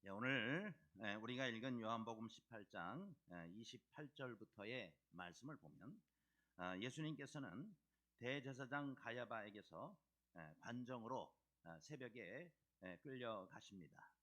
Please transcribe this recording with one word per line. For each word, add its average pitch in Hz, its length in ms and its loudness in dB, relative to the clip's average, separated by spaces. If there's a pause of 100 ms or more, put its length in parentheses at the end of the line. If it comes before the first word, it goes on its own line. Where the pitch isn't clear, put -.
네, 98 40 -2
오늘, 131 600 8 (280)
예, 104 140 4
우리가 123 320 2
읽은 120 340 2
요한복음 113 480 2
십팔 107 400 -8
장, 127 440 -2 (160)
예, 85 200 -4
이십팔 117 640 -10
절부터의 110 840 -2 (160)
말씀을 90 460 -6
보면, 80 440 -12 (540)
아, 90 220 4
예수님께서는 139 960 -2 (400)
대제사장 135 800 2
가야바에게서, 113 1000 -2 (400)
예, 78 220 -8
관정으로, 120 680 0 (340)
아, 82 180 -6
새벽에, 123 680 -6 (340)
예, 90 200 -4
끌려가십니다. 107 1040 -4 (140)